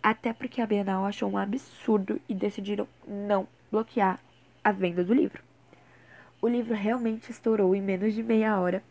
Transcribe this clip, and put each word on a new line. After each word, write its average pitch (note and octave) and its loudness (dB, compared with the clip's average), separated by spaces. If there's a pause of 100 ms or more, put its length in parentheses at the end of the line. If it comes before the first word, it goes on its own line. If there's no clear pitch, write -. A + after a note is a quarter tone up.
Até A3+ 0
porque B3 -8
a A3+ 0
Bienal G3 0
achou G3+ -4
um G3 -2
absurdo G3+ -2
e A3 -4
decidiram G3+ -4 (180)
não G3+ -2 (240)
bloquear G#3 0 (460)
a G#3+ 4
venda F3+ 0
do G3 2
livro. - 0 (1000)
O A3+ 0
livro A#3 0
realmente A3 -2
estourou G#3+ 2
em G3 2
menos G3 0
de A3+ -4
meia A3 2
hora. F3+ 0